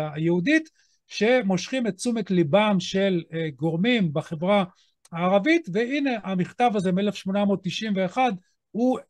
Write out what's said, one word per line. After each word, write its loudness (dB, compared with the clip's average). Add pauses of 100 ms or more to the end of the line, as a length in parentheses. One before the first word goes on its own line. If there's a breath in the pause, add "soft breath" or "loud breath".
(140)
היהודית, 0 (380)
שמושכים 0
את -4
תשומת -4
ליבם 4
של, 0 (100)
אה, -4
גורמים 0
בחברה 0 (480 soft breath)
הערבית, 2
והנה -2 (120)
המכתב 0
הזה 0
מאלף 0
שמונה -2
מאות 2
תשעים -4
ואחד, 0 (400)
הוא, 0 (100)